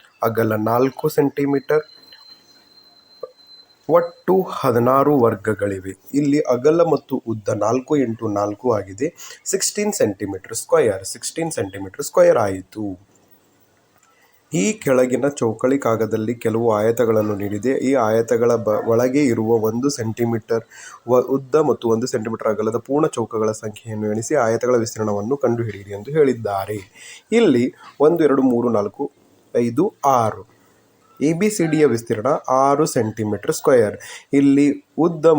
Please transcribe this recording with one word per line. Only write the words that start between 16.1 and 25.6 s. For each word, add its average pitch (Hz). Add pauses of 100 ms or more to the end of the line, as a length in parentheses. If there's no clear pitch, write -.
ಕೆಲವು 117 (100)
ಆಯತಗಳನ್ನು 110
ನೀಡಿದೆ. 104 (160)
ಈ - (140)
ಆಯತಗಳ 117 (140)
ಬ-, 107 (140)
ಒಳಗೆ 127 (120)
ಇರುವ 110 (160)
ಒಂದು 117 (100)
ಸೆಂಟಿಮೀಟರ್ 113 (480)
ವ-, 123 (100)
ಉದ್ದ 135 (140)
ಮತ್ತು 120 (100)
ಒಂದು 117
ಸೆಂಟಿಮೀಟರ್ 113
ಅಗಲದ 110
ಪೂರ್ಣ 151 (100)
ಚೌಕಗಳ 110 (100)
ಸಂಖ್ಯೆಯನ್ನು 107
ಎಣಿಸಿ, 117 (100)
ಆಯತಗಳ 120
ವಿಸ್ತೀರ್ಣವನ್ನು 107
ಕಂಡುಹಿಡಿಯಿರಿ 104